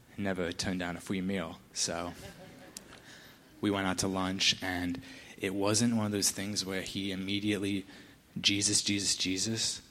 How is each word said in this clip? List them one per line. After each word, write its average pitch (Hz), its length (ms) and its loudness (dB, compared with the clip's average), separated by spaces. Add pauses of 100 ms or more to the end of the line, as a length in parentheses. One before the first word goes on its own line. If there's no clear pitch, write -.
(180)
never 92 320 0
turned 92 300 -2
down 87 160 -2
a 82 40 -10
free 95 200 -2
meal. 92 400 -2 (140)
So 87 380 -2 (1500)
we 104 100 4
went 98 160 2
out 92 120 2
to 98 100 2
lunch, 95 520 2
and 90 400 -2 (380)
it 95 160 0
wasn't 107 400 6
one 107 120 4
of 104 60 0
those 98 200 2
things 98 340 -4
where 95 160 -2
he 98 300 -2
immediately, 98 760 0 (540)
"Jesus, 101 420 4
Jesus, 101 320 2
Jesus." 98 680 -2 (100)